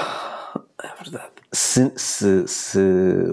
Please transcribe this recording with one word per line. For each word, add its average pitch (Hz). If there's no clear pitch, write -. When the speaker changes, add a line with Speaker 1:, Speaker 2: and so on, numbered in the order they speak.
Speaker 1:
É -
verdade. -
Speaker 2:
Se, -
se, 95
se -